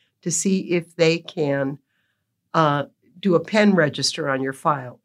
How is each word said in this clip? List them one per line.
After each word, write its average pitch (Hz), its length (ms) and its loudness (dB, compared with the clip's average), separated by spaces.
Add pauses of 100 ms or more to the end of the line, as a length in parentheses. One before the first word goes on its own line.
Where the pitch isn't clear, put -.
(240)
to 175 80 -4
see 190 400 -2
if 170 240 -4
they 165 240 2
can, 139 580 -4 (760)
uh, 143 320 2 (340)
do 185 160 2
a 160 40 4
pen 208 360 2
register 151 540 -2
on 135 120 -2
your 135 120 -6
file, 135 520 -4